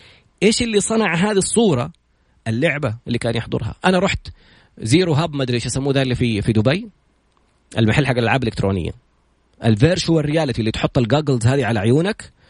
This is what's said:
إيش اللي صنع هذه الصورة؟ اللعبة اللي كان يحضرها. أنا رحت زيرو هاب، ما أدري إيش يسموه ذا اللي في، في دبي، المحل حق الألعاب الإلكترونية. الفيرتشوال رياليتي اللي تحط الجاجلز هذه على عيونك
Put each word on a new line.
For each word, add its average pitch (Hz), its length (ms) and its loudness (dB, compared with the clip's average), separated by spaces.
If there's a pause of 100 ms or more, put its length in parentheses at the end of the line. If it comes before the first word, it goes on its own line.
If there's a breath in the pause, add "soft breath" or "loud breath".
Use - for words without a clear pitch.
(420 loud breath)
إيش 220 200 2
اللي 220 180 0
صنع 214 340 0
هذه 202 240 0
الصورة؟ 175 540 0 (560)
اللعبة 135 480 -2 (100)
اللي 117 120 -2
كان 117 180 -4
يحضرها. 113 380 -6 (100)
أنا 185 140 2
رحت - 300 -4 (500 soft breath)
زيرو 165 340 2
هاب، 151 220 -2
ما 139 80 -4
أدري 123 120 -4
إيش 120 120 -4
يسموه 135 280 -2
ذا 139 80 2
اللي 127 120 -2
في، 113 280 -2
في 113 100 0
دبي، 139 360 0 (880)
المحل 113 280 4
حق 131 60 0
الألعاب 117 300 0
الإلكترونية. 98 640 -4 (580)
الفيرتشوال 156 600 2
رياليتي 147 360 -2
اللي 110 100 0
تحط - 280 -2
الجاجلز 127 480 2
هذه 135 180 2
على 113 160 0
عيونك 151 520 0 (180 soft breath)